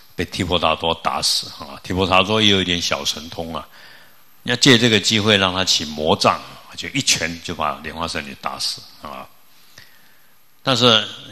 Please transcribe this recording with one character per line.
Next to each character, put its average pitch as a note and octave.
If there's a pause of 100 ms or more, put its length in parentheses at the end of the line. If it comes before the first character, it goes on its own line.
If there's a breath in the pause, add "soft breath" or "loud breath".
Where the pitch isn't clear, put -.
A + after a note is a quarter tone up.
(140 loud breath)
被 F#2
提 -
婆 F2
达 D#2+
多 E2
打 D2
死 - (140)
啊。 C#2
提 -
婆 F#2
达 F#2
多 A2
也 G#2+
有 G2
一 -
点 F2
小 D2
神 D#2+
通 E2
啊， D2 (760 loud breath)
要 B2
借 B2+
这 A#2+
个 G#2+
机 G#2+
会 G#2+
让 F#2+
他 F#2
起 -
魔 D2+
障， F#2 (360)
就 E2+
一 C#3
拳 E2
就 F2
把 D2
莲 D#2
花 E2
舍 D#2+
女 C#2
打 C2+
死 - (220)
啊。 C2 (1300 soft breath)
但 C3+
是 A2+ (260)